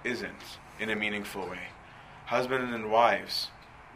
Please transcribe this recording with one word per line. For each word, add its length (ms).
isn't 540
in 120
a 60
meaningful 520
way. 200
Husbands 460
and 180
wives, 580